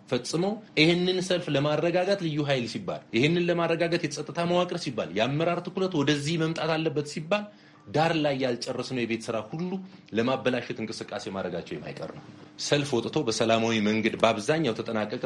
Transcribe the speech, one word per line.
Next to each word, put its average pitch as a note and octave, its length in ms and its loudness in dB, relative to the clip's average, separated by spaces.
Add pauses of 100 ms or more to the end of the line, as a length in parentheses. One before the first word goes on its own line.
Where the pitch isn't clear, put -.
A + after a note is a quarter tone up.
ፈጽመው E3+ 460 -2 (240)
ይህንን F3 440 4
ሰልፍ F3+ 260 0
ለማረጋጋት E3+ 720 2
ልዩ D3+ 220 -2
ኃይል C3 240 0
ሲባል፣ F2+ 340 -6 (100)
ይህንን E3 340 4
ለማረጋጋት E3+ 580 0
የጸጥታ D3 420 -6
መዋቅር F3 340 2
ሲባል፣ G#2 340 -4
የአመራር D3+ 480 2
ትኩረት F#3 340 -2
ወደዚህ D3 420 2
መምጣት D#3+ 340 0
አለበት D3+ 360 0
ሲባል F#3 360 -2 (420)
ዳር D#3 300 2
ላይ D3 220 2
ያልጨረስነው B2 640 -2
የቤት A2+ 220 -2
ስራ A2+ 220 -4
ሁሉ F3 260 -6 (420)
ለማበላሸት B2 680 0
እንቅስቃሴ A2 520 -8
ማድረጋቸው F2+ 440 -6
የማይቀር D#2 380 -10
ነው። - 120 -16 (340)
ሰልፍ C#3+ 340 0
ወጥቶ A2+ 300 0
በሰላማዊ A2+ 580 4
መንገድ G#2+ 360 4
በአብዛኛው A2+ 580 2
ተጠናቀቀ። A2 520 -4